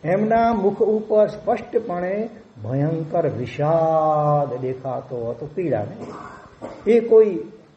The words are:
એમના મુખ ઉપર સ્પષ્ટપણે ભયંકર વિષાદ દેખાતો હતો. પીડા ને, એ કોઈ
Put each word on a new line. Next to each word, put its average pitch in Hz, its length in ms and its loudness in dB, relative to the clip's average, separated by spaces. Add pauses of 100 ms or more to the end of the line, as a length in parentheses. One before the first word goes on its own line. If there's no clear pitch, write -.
એમના 220 500 2
મુખ 202 280 0
ઉપર 214 440 2
સ્પષ્ટપણે 208 1000 -4 (360)
ભયંકર 156 640 -2
વિષાદ 147 1300 0
દેખાતો 127 720 -6
હતો. 147 240 -10
પીડા 131 300 -2
ને, - 1080 -8
એ 233 80 6
કોઈ 220 380 6 (380)